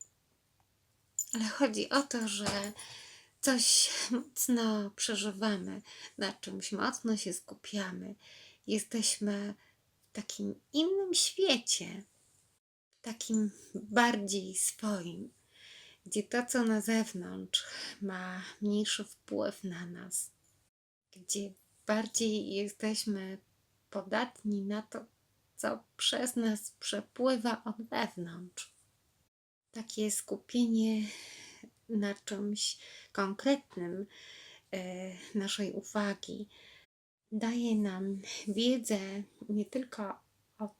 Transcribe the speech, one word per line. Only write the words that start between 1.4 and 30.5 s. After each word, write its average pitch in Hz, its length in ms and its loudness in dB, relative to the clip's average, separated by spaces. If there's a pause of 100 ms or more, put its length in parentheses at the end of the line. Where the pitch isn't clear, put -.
chodzi 214 460 2
o 277 120 6
to, 233 260 -2
że 202 440 -2 (680)
coś - 500 6 (200)
mocno 226 800 2
przeżywamy, 202 920 -2 (360)
na 196 140 0
czymś 190 400 -8
mocno 220 440 0
się 185 160 -2
skupiamy. 185 800 -6 (520)
Jesteśmy 208 880 0 (560)
w - 20 -20
takim - 480 -6 (120)
innym 370 420 2
świecie, 226 880 2 (1000)
takim 220 480 0 (240)
bardziej 202 800 2
swoim, 185 760 -2 (760)
gdzie 202 160 -2
to, 240 240 0
co 240 180 2
na 220 160 4
zewnątrz, 190 840 0 (380)
ma 185 400 -4 (180)
mniejszy 208 440 2
wpływ - 600 -4
na 175 220 -6
nas, 175 440 -6 (880)
gdzie 196 360 -4 (340)
bardziej 214 680 0
jesteśmy 202 840 -2 (520)
podatni 208 720 -2
na 208 200 -4
to, 220 220 -10 (520)
co - 280 -2 (120)
przez - 400 2
nas 220 340 2 (100)
przepływa 233 840 2
od 214 180 -4
wewnątrz. 180 920 -4 (1000)
Takie 214 380 -2
skupienie 220 920 2 (880)